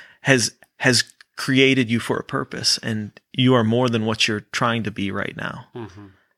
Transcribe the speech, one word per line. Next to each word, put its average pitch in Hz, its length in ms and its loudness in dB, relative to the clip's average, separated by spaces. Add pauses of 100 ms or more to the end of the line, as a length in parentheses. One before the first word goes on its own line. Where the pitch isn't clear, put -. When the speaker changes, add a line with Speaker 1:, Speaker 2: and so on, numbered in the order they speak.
(220)
Speaker 1:
has, 127 300 2 (260)
has 120 260 2 (320)
created 131 540 4
you 117 100 2
for - 160 -2
a - 80 -6
purpose, 131 580 -4
and 107 300 -6 (220)
you 127 200 4
are 117 100 4
more 120 260 2
than 110 160 0
what 110 200 0
you're 104 140 -4 (120)
trying 117 320 -2
to 104 60 -4
be 98 200 -4
right - 260 -6
now." 110 380 -10
Speaker 2:
Mm-hmm. 101 320 -16 (320)